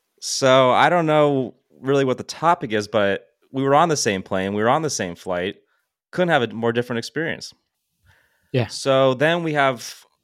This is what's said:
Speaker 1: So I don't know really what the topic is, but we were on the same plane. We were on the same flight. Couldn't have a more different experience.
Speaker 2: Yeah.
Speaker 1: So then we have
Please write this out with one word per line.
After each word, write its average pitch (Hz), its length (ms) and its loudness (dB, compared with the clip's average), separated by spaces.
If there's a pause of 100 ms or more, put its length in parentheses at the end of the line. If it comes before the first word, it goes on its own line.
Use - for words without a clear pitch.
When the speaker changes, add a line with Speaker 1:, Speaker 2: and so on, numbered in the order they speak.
(200)
Speaker 1:
So 131 500 2
I 123 200 4
don't 170 180 2
know 147 480 2 (240)
really 139 260 0
what 127 140 -2
the 107 40 -12
topic 160 480 -2
is, 107 160 -2
but 101 420 -2 (220)
we 135 120 -4
were 135 100 2
on 165 160 4
the 147 80 0
same 98 240 -2
plane. 95 320 -4
We 104 80 -2
were 110 80 2
on 156 140 2
the 151 80 -6
same 90 240 -8
flight. 92 400 -6 (560)
Couldn't 175 180 -2
have 143 140 2
a 117 60 0
more 117 220 -2
different 120 280 -4
experience. - 520 -8 (1000)
Speaker 2:
Yeah. 120 160 -2
Speaker 1:
So 135 480 2
then 160 260 0
we 160 120 -4
have 135 520 -2 (180)